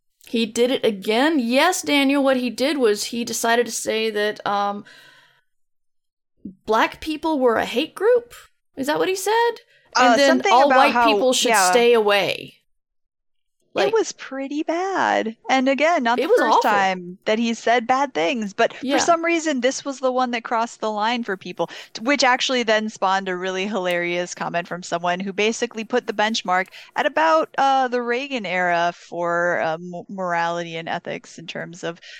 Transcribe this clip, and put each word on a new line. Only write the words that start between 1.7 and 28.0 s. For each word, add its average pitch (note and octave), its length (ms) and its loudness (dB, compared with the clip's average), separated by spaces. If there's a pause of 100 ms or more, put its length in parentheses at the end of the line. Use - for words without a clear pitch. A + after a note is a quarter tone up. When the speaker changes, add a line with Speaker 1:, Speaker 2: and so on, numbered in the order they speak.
Speaker 1:
Daniel, C#4+ 420 2
what C4+ 140 2
he B3 120 -2
did C4 280 0
was G#3+ 280 0
he A#3+ 200 -6
decided A#3 400 0
to A3+ 80 -10
say A3 360 -4
that, G#3 380 -4
um, G3+ 380 -4 (1800)
black A3+ 360 0
people D#4 380 -2
were A#3+ 160 4
a G3 100 0
hate A#3 300 -4
group. A#4+ 380 0 (420)
Is C4+ 120 -8
that D#4 120 0
what E4 100 0
he F#4+ 60 -2
said? A4+ 360 0 (440)
And B3 180 6
Speaker 2:
Uh, - 40 4
Speaker 1:
then C#4 120 6
Speaker 2:
something C4+ 240 2
Speaker 1:
all C4+ 140 6
Speaker 2:
about C4 100 4
Speaker 1:
white C#4 160 6
Speaker 2:
how, A#3 200 4
Speaker 1:
people B3+ 200 2
should B3+ 160 0
Speaker 2:
yeah. F#3+ 220 4
Speaker 1:
stay A#3+ 220 6
away. G3+ 640 0 (1200)
Like, G3+ 120 2
Speaker 2:
It G#4+ 60 0
was G#4+ 180 2
pretty C4+ 500 -8
bad. D#4 720 0 (140)
And C4 180 2
again, C#4+ 360 2
not A#3 160 0
Speaker 1:
It B3 40 0
Speaker 2:
the E4 40 -4
Speaker 1:
was A4 120 4
Speaker 2:
first A#3+ 180 4
Speaker 1:
awful. C#4 120 2
Speaker 2:
time F#3+ 560 0
that A3 140 0
he A#3 160 -2
said A#3 320 0
bad C4+ 260 0
things, C4 400 -2
but A3+ 180 0 (120)
Speaker 1:
Yeah. C#4 160 0
Speaker 2:
for - 40 2
some E4 220 2
reason, D#4+ 360 0
this C4 220 -2
was C4+ 160 -8
the C4 120 -2
one B3+ 200 0
that A#3 120 -6
crossed A#3 360 -4
the A3 120 -4
line A3+ 320 -2
for G3+ 140 -6
people, E3+ 340 -6 (220)
t-, - 100 -14
which C4+ 200 0
actually B3+ 380 2
then G#3+ 280 0
spawned F#3+ 400 -2
a F3+ 60 -2
really F#3 300 -4
hilarious F3 680 -2
comment E3+ 320 -6
from F3 160 -10
someone F3 360 -2
who G3 140 -8
basically A3 500 -2
put A#3+ 220 -4
the A3 80 -6
benchmark G3+ 540 -2 (280)
at C4 120 0
about, D#4 500 2
uh, C4+ 300 2
the B3 160 -4